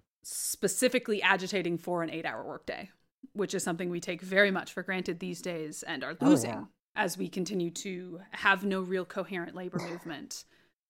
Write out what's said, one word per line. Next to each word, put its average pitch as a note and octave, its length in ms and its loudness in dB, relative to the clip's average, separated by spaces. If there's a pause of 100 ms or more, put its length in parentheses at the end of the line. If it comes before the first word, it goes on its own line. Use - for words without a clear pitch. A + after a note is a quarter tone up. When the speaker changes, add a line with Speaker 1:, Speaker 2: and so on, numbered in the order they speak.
(240)
Speaker 1:
specifically A#3+ 960 0
agitating F3+ 560 4
for F3 260 -2
an D#3+ 60 -4
eight-hour D3 360 -6
workday, - 460 -8 (420)
which G3 200 -2
is F3+ 100 -2
something F3 260 -2
we F3 120 -2
take F3+ 200 -6
very F#3+ 300 6
much F3+ 220 -2
for F3+ 100 -4
granted F#3 360 -2
these F3+ 220 -6
days D#3+ 420 -6
and D#3+ 200 -6
are C3+ 160 -4
Speaker 2:
Oh, B3+ 60 4
yeah. - 40 8
Speaker 1:
losing G#3+ 380 6 (280)
as F#3 220 0
we F#3 120 -4
continue F3+ 420 -2
to F3+ 500 -8 (100)
have G3 340 4
no F#3+ 160 2
real F#3 240 -2
coherent F3 500 -6
labor F3+ 220 -6
Speaker 2:
<laughs> E3+ 120 -6
Speaker 1:
movement, E3+ 540 -10 (460)